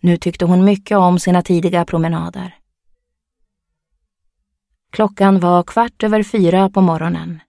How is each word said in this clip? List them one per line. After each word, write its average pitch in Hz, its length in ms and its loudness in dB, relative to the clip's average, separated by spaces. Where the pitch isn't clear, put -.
Nu 175 160 2
tyckte 170 280 -6
hon 180 200 2
mycket 202 340 0
om 180 200 2
sina 180 240 0
tidiga 175 420 -2
promenader. 170 760 -6
Klockan 196 500 0
var 175 220 2
kvart - 400 -4
över 214 200 0
fyra 190 480 0
på 202 100 -2
morgonen. 165 680 -2